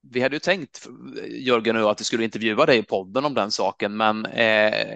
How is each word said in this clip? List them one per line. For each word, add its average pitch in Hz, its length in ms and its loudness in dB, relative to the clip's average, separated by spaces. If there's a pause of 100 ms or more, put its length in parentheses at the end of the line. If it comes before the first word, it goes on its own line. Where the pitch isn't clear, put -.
(120)
Vi 123 100 -2
hade 135 140 0
ju 151 40 -6
tänkt, 175 480 -4 (580)
Jörgen 113 300 2
och 113 60 2
jag, 107 80 4
att 107 100 0
vi 113 40 -8
skulle 113 200 -2
intervjua 110 420 0
dig 139 120 6
i 107 60 2
podden 101 420 -4
om 147 80 -2
den 107 180 -2
saken, 101 460 -4
men, 110 280 0
eh, 110 460 2 (240)